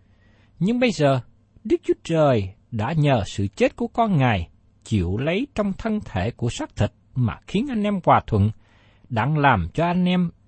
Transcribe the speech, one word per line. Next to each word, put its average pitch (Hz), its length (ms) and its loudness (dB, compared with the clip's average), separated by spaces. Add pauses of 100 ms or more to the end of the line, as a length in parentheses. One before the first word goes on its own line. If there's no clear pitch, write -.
(600)
"Nhưng 226 200 0
bây 247 120 2
giờ, 139 280 2 (440)
Đức 339 200 0
Chúa 349 100 0 (100)
Trời 135 500 2 (180)
đã 117 220 -4
nhờ 147 320 2
sự 101 220 -4
chết - 280 -2
của 233 120 -4
con 226 300 0
Ngài 113 320 2 (340)
chịu 95 340 0
lấy 170 380 -2
trong 202 180 -2
thân 214 320 -4
thể - 260 -4
của 120 180 -4
xác - 260 -8
thịt 104 160 0 (240)
mà 120 320 -2
khiến 226 220 -2
anh 214 140 -4
em 208 220 -2
hòa 127 220 4
thuận, 107 240 2 (580)
đặng 117 280 0
làm 127 360 2
cho 160 120 0
anh 180 200 0
em 180 260 0 (160)